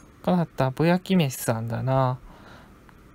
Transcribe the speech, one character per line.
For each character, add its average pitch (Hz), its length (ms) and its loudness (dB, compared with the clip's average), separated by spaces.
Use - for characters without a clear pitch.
赤 180 140 2
だ 175 60 2
っ 156 60 -4
た - 160 -2
ら 131 80 0
ぼ 147 120 -2
や 175 140 4
き 190 160 -2
飯 156 220 2
さ 117 240 -2
ん 117 80 -6
だ 117 160 -6
な。 131 340 0